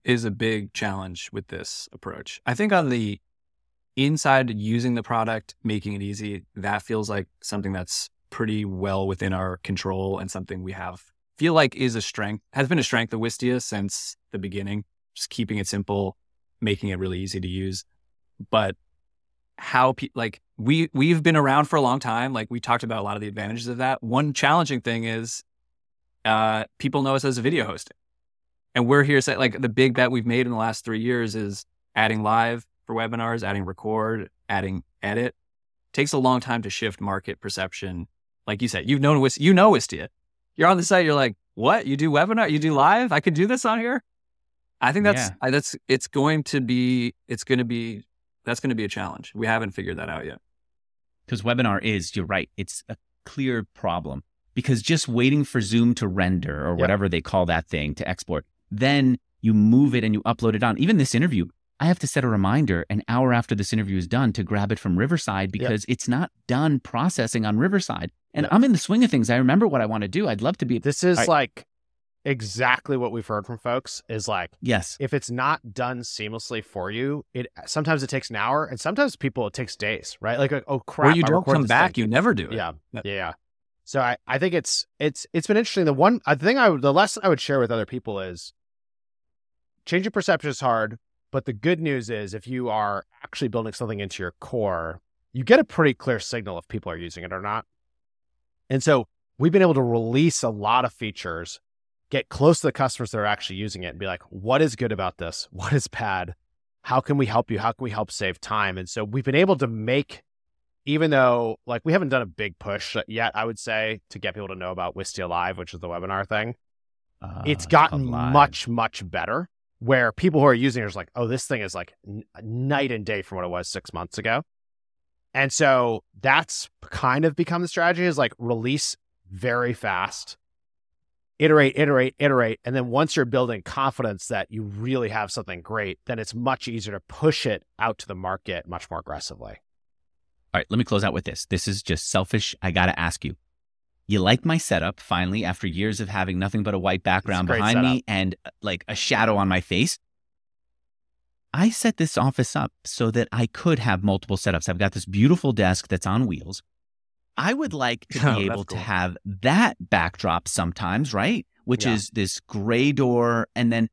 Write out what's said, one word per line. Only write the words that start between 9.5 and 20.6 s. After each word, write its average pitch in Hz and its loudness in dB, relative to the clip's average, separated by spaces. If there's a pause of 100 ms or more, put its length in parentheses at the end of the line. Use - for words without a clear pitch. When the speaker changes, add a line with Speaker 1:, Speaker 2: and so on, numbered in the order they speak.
Speaker 1:
control 95 -4
and 95 -10
something 92 -10
we 92 -10
have, 92 -12 (340)
feel 165 2
like 151 4
is 123 0
a 110 -2
strength, 107 -6 (100)
has 135 0
been 170 2
a 135 2
strength 113 0
of 110 -4
Wistia 123 -2
since - -6 (140)
the - -8
beginning, 98 -6 (300)
just - -10
keeping 107 -4
it 98 -2
simple, 101 -2 (440)
making 104 -2
it 95 -4
really 92 -4
easy 95 -6
to 92 -6
use. 95 -6 (640)
But 101 0 (800)
how 131 2
pe-, - -6
like, 113 -6 (160)
we, 156 2